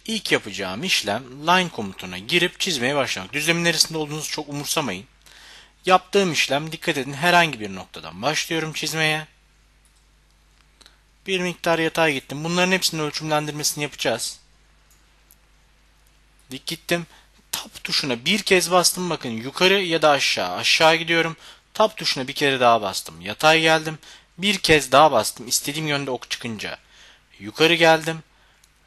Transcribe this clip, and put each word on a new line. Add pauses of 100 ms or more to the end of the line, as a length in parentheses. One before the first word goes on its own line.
ilk
yapacağım
işlem
line
komutuna
girip
çizmeye
başlamak.
Düzlemin
neresinde
olduğunuzu
çok
umursamayın. (800)
Yaptığım
işlem,
dikkat
edin,
herhangi
bir
noktadan
başlıyorum
çizmeye. (2000)
Bir
miktar
yatay
gittim.
Bunların
hepsinin
ölçümlendirmesini
yapacağız. (2000)
Dik
gittim. (460)
Tab (140)
tuşuna
bir
kez
bastım.
Bakın
yukarı
ya
da
aşağı.
Aşağı
gidiyorum. (380)
Tab
tuşuna
bir
kere
daha
bastım.
Yatay
geldim. (400)
Bir
kez
daha
bastım.
İstediğim
yönde
ok
çıkınca (600)
yukarı
geldim. (640)